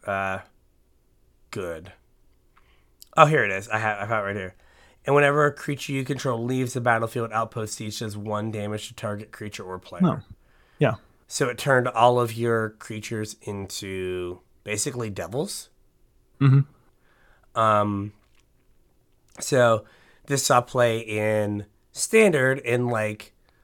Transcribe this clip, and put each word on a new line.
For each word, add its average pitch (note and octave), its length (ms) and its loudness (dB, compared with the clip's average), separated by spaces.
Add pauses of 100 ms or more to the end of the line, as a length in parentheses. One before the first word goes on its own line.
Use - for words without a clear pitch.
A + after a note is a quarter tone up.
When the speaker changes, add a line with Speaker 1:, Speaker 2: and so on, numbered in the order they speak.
Speaker 1:
uh, F#2+ 320 -2 (1120)
good. F2 400 -10 (1200)
Oh, D#3+ 120 10
here D3 180 2
it G2 60 -2
is. G2+ 180 -6
I A2 80 -2
have, G#2+ 220 -2
I G2+ 80 -6
have A2 160 -2
it G2 40 -4
right G2+ 80 -4
here. F#2 200 -8 (500)
And C#3 80 2
whenever C#3+ 320 4
a D3 80 0
creature - 400 -8
you C3+ 100 -2
control B2+ 400 -4
leaves B2+ 300 -2
the B2 80 -4
battlefield, A2+ 500 0
Outpost A2 440 -4
Siege G#2+ 240 -10
does G#2 180 -6
one G#2+ 320 -4
damage G#2+ 380 -6
to - 80 -16
target G#2 360 -8
creature G#2 320 -12
or F#2 140 -10
player. - 240 -6
Speaker 2:
No. F3 180 2 (600)
Yeah. B2+ 160 4 (320)
Speaker 1:
So C#3 220 -2
it A#2 100 -8
turned B2+ 280 4
all B2 320 6
of A2+ 140 0
your A2+ 380 0
creatures G#2+ 720 -8
into F#2 960 -6 (240)
basically A2 480 -6
devils. G2 580 -8 (720)
Speaker 2:
Mm-hmm. - 1200 0
Speaker 1:
Um, G#2 540 2 (1300)
so A#2+ 460 4 (400)
this C#3 180 -2
saw B2 180 4
play A#2+ 380 2
in G#2+ 680 -2 (240)
Standard D3+ 680 4
in, B2 280 0
like, G#2+ 440 -4 (320)